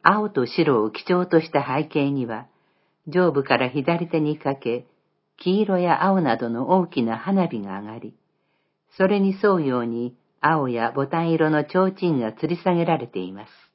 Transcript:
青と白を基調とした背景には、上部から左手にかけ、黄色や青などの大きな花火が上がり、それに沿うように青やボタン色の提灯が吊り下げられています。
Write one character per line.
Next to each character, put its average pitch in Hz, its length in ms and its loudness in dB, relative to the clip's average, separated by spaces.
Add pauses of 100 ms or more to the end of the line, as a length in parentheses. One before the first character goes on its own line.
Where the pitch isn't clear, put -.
青 208 260 4
と 127 180 0
白 135 380 2
を 107 60 -2
基 - 140 -14
調 180 220 0
と 165 140 4
し 160 100 -12
た 135 140 0
背 143 200 -2
景 143 260 -2
に 135 160 -4
は、 113 200 -10 (600)
上 170 260 2
部 135 120 0
か 135 120 2
ら 127 120 0
左 165 400 -2
手 165 120 0
に 151 180 -2
か 135 180 -4
け、 120 300 -6 (520)
黄 190 220 0
色 196 180 2
や 175 260 2
青 190 160 2
な 123 160 2
ど 117 120 -6
の 117 220 -4
大 185 160 4
き - 160 -2
な 113 160 -2
花 190 300 0
火 117 120 -6
が 98 200 -10
上 104 60 -12
が 110 120 -12
り、 - 160 -16 (840)
そ 190 100 2
れ 202 140 2
に 196 220 2
沿 208 80 4
う 175 140 2
よ 123 160 0
う 117 40 -4
に 120 300 -6 (260)
青 147 280 0
や 117 240 -2
ボ 139 140 -2
タ 165 140 -2
ン 165 100 0
色 156 200 2
の 151 120 2
提 185 300 0
灯 170 280 0
が 110 120 -4
吊 - 140 -6
り 175 100 -2
下 180 180 0
げ 170 100 2
ら 165 140 0
れ 120 80 -8
て 98 120 -10
い 92 140 -8
ま 104 140 -16
す。 - 60 -20 (220)